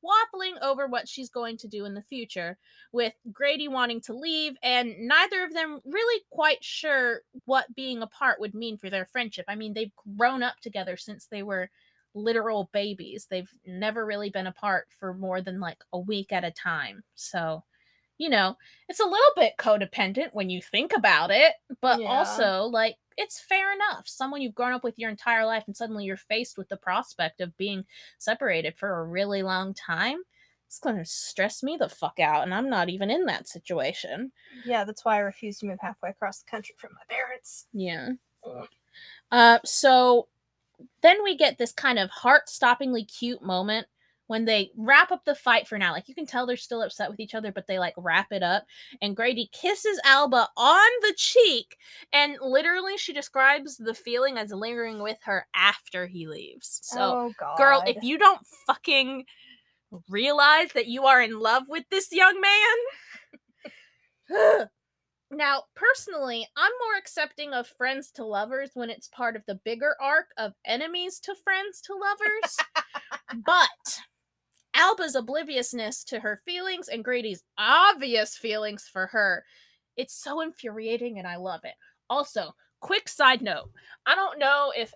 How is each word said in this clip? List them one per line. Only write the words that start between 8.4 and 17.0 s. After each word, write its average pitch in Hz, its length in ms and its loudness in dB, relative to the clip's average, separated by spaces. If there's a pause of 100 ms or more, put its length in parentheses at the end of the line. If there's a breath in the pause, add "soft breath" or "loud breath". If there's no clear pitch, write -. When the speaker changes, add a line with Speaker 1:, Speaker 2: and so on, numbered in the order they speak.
Speaker 1:
would 208 140 -8
mean 220 220 -10
for 190 140 -12
their 190 160 -4
friendship. 226 420 -8
I 202 60 -8
mean, 214 180 -10
they've 214 200 -8 (260)
grown 247 240 0
up 247 180 -6
together 185 360 -10
since 208 300 -18
they 202 160 -12
were 190 280 -8 (420)
literal 214 600 -2
babies. 202 580 -8
They've 185 200 -8 (140)
never 214 400 -6
really 208 260 -6
been 185 180 -6
apart 190 400 -4 (100)
for 185 160 -8
more 185 260 -6
than, 185 200 -8
like, 170 220 -10 (100)
a 180 60 -6
week 196 340 -6
at 175 120 -2
a 170 60 -6
time. 151 520 -6 (120)